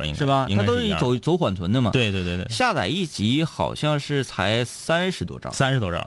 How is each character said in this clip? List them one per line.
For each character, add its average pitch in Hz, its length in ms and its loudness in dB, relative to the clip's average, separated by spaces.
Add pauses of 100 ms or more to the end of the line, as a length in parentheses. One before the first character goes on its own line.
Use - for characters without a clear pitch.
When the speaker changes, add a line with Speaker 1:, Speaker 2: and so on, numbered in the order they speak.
Speaker 1:
应 76 80 -2
该， - 40 -6
Speaker 2:
是 147 80 0
吧？ 135 220 4
Speaker 1:
应 98 100 2
该 101 80 4
是 240 200 2
一 214 40 0
样。 180 80 0
Speaker 2:
它 139 80 2
都 123 60 2
是 123 80 2
走， 151 140 0
走 180 40 2
缓 123 160 0
存 92 200 -2
的 131 80 4
嘛。 110 100 2
Speaker 1:
对， 110 220 2
对， 95 100 -2
对， 87 140 -2
对。 95 100 -6
Speaker 2:
下 226 260 0
载 107 140 0
一 170 180 -2
集 127 380 0
好 67 320 -2
像 151 240 0
是 139 240 -2
才 110 400 0
三 170 480 -2
十 - 140 -6
多 67 120 -10
兆。 64 140 -10
Speaker 1:
三 135 220 2
十 127 80 2
多 90 100 -2
兆。 85 160 -2